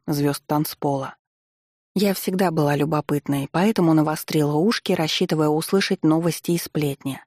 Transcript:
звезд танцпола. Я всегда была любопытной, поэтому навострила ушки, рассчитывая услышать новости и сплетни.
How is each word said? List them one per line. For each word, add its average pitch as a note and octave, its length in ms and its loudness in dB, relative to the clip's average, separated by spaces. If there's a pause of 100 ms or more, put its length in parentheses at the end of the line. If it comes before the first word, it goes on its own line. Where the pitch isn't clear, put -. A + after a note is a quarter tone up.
звезд C#3+ 400 -2
танцпола. C#3+ 680 -4 (800)
Я G3 200 0
всегда F#3 360 0
была D3 260 2
любопытной, C#3+ 720 -2
поэтому F3 440 2
навострила D#3 600 2
ушки, G3 380 0
рассчитывая D#3 560 0
услышать E3 560 0
новости E3 480 2
и E3+ 60 0
сплетни. C#3 680 -4